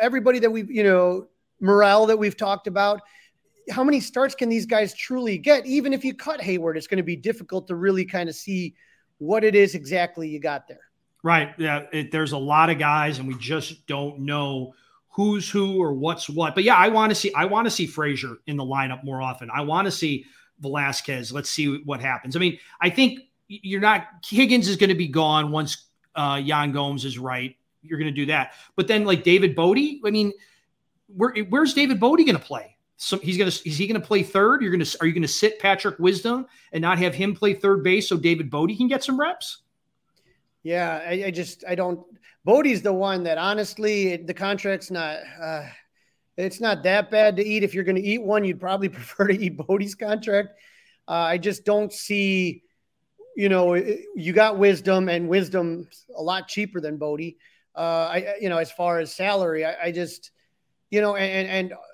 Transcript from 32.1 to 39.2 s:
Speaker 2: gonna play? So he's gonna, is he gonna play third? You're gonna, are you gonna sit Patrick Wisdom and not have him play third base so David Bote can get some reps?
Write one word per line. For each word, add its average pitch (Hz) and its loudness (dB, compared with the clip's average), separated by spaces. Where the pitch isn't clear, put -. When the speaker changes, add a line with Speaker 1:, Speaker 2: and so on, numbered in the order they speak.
Speaker 2:
gonna 190 2
play? - -14
So - -6
he's 180 -2
gonna, 190 2
is 151 -6
he 190 -2
gonna 220 -2
play 202 0
third? 220 2
You're 196 -2
gonna, 170 0
are 165 2
you 170 2
gonna 165 0
sit 214 0
Patrick 196 0
Wisdom 214 0
and 160 -4
not 175 2
have 180 0
him 190 -2
play 202 2
third 196 2
base 190 2
so 190 0
David 160 0
Bote 151 0
can 247 2
get 269 -2
some 262 -2
reps? - -6